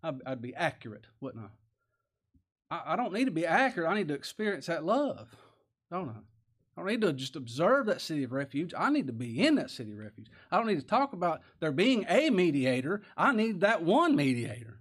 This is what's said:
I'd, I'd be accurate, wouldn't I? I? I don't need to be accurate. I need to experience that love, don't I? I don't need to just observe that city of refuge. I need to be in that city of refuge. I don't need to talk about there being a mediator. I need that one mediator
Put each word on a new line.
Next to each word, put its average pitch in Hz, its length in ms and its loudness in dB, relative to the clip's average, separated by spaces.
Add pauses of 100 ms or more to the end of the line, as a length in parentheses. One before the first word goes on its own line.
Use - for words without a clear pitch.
I'd, 139 240 -6
I'd 131 160 -6
be 123 140 -10
accurate, 120 500 -6 (140)
wouldn't 113 240 -10 (1300)
I? - 40 -6
I? 156 180 -4
I - 20 0
don't 220 160 -2
need 226 140 0
to 254 60 -2
be 160 140 -2
accurate. 175 440 2
I 180 40 2
need 202 140 0
to 147 60 -2
experience 196 540 -4
that 160 180 -4
love, 220 420 0 (640)
don't 175 160 -6
I? 113 60 -10 (640)
I 170 40 -12
don't 175 60 -6
need 226 140 -2
to 196 100 2
just 131 240 -6
observe 165 520 0
that 196 120 0
city 147 240 -4
of 123 80 -6
refuge. 139 460 -4
I 202 120 0
need 277 180 0
to 123 60 -6
be 120 320 -2
in 311 100 4
that 156 160 -2
city 107 200 -10
of 104 60 -12
refuge. 107 300 -16 (220)
I 170 80 0
don't 226 100 2
need 196 120 2
to 131 80 -10
talk 269 240 2
about 175 300 -2 (180)
there 156 140 0
being 208 340 4
a 254 220 4
mediator. 147 720 2 (160)
I 233 160 4
need 214 280 0
that 202 220 4
one 277 320 6
mediator 127 640 -2